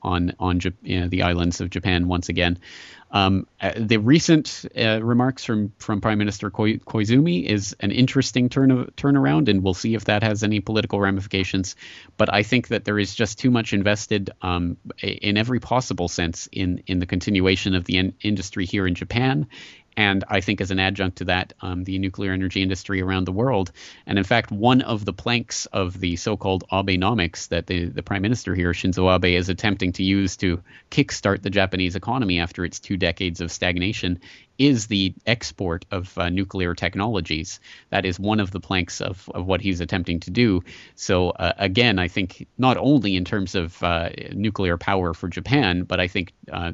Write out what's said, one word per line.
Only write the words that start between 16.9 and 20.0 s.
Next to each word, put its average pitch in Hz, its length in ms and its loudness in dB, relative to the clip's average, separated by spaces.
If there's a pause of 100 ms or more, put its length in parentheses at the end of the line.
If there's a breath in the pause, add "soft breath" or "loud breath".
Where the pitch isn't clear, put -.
the 90 80 0
continuation 95 680 2
of 90 80 -2
the 92 140 0
in-, 92 240 0
industry 95 440 -2
here 95 220 0
in 90 80 0
Japan. 131 500 0 (520 loud breath)
And 98 320 2